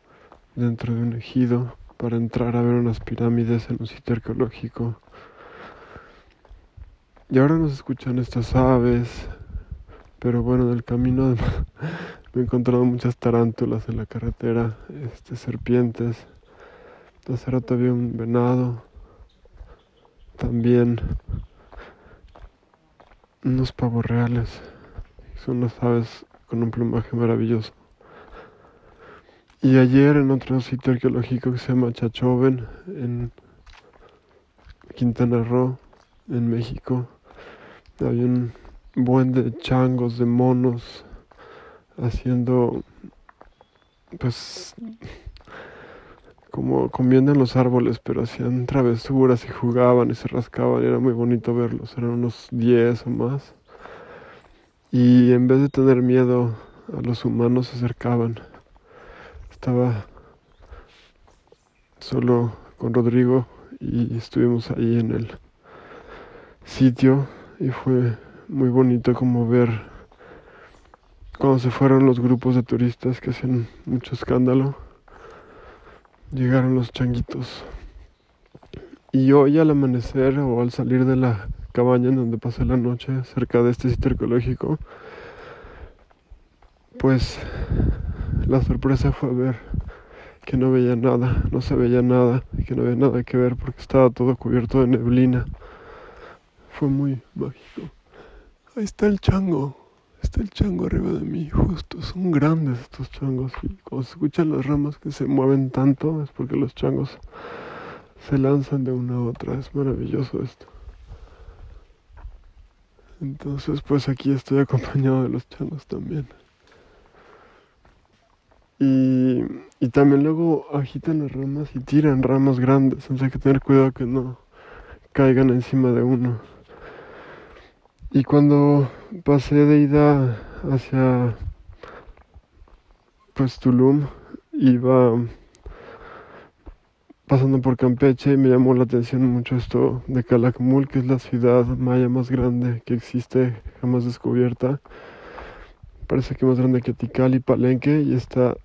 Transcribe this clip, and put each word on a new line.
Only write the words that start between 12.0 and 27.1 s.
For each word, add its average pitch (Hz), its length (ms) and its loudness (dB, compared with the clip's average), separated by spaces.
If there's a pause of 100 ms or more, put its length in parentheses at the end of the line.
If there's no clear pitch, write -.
me 123 80 -2
he - 20 2
encontrado 123 400 0
muchas 123 320 0
tarántulas 117 720 0
en 113 80 -6
la 110 100 -6
carretera, 117 720 -4 (380)
este, - 240 -16
serpientes. 120 880 -4 (1040)
Hace 127 200 -8
rato 127 240 -2
había 123 180 0
un 120 240 -4
venado, 120 680 -2 (1500)
también 120 640 0 (2500)
unos 127 280 -2
pavos 117 340 -2
reales. 120 560 -2 (840)
Son 127 120 -4
unas 123 240 -4
aves 120 440 -2 (220)
con 117 140 -4
un 117 100 -2
plumaje 117 440 -4